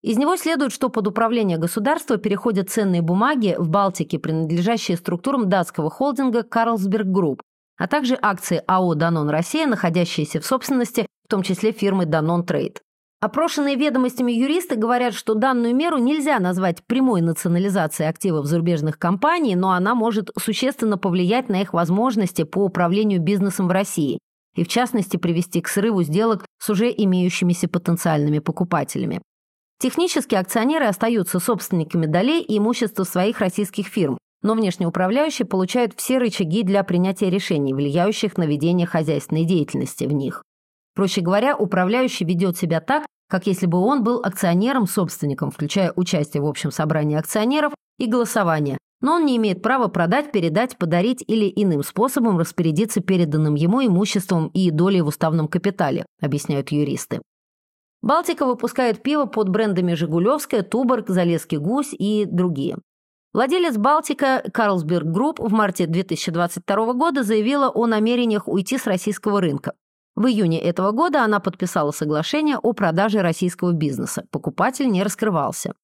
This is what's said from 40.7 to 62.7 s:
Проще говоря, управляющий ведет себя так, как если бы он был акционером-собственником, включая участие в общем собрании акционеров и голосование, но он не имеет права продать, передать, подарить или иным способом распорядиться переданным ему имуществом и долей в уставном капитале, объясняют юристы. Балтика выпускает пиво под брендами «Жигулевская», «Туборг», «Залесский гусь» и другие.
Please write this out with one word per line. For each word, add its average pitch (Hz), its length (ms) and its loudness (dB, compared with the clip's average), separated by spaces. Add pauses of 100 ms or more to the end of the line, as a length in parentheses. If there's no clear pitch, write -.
Проще 190 280 0
говоря, 214 340 2
управляющий 202 680 0
ведет 175 320 0
себя 160 240 -2
так, 302 240 -2 (240)
как 185 180 -2
если 185 200 0
бы 175 120 2
он 240 260 2
был 240 180 0
акционером-собственником, 180 1300 0
включая - 460 0
участие 156 460 0
в 147 40 0
общем 151 240 -4
собрании 151 460 0
акционеров 262 560 0 (260)
и 247 80 -2
голосование, 180 720 0 (220)
но 294 140 2
он 339 120 2
не 254 100 2
имеет 202 240 0
права 240 280 0
продать, 220 420 0
передать, 190 480 0
подарить 175 480 0
или 208 280 2
иным 170 280 2
способом 226 560 0
распорядиться 170 600 0
переданным 156 540 2
ему 180 300 2
имуществом 185 640 2
и 180 220 2
долей 180 300 2
в 147 80 0
уставном 156 400 0
капитале, 185 580 -2 (160)
объясняют 143 480 -2
юристы. - 500 -2 (840)
Балтика 330 420 0
выпускает 240 580 0
пиво 294 220 0
под 214 240 0
брендами 185 460 2
«Жигулевская», 180 680 0
«Туборг», 233 460 0
«Залесский 170 480 0
гусь» 233 420 -2
и 208 280 0
другие. 175 500 -2 (560)